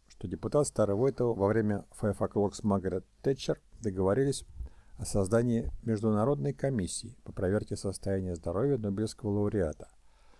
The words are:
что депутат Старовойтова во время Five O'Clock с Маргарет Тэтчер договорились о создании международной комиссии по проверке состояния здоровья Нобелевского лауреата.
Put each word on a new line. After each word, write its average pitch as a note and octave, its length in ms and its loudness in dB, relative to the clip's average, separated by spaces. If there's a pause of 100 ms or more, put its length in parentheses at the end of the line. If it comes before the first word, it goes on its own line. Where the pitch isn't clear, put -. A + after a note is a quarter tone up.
что - 220 -12
депутат A2+ 400 0
Старовойтова A#2 640 2
во G2 140 4
время G#2+ 380 2 (140)
Five G#2 180 0
O'Clock G2+ 360 0
с - 80 -12
Маргарет F#2 420 0 (160)
Тэтчер - 400 -2 (200)
договорились G#2+ 640 2 (520)
о - 80 -8
создании A2+ 680 2 (100)
международной A2+ 720 0
комиссии C3 720 -4
по - 80 -12
проверке G2 440 0
состояния F#2+ 600 -2
здоровья G#2 420 0
Нобелевского G#2+ 520 -2
лауреата. G2+ 580 0 (520)